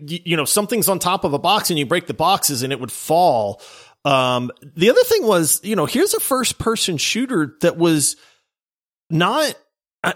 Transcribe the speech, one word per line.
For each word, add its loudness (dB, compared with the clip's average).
you, -10
you -2
know, -2
something's 0
on 0
top -2
of 0
a 0
box 0
and 0
you -2
break -2
the -6
boxes -2
and -4
it -6
would -10
fall. 0
Um, 0
the 2
other 6
thing 2
was, 2
you -2
know, 2
here's 0
a -2
first -2
person -2
shooter -2
that 2
was 2
not, 0
I, -2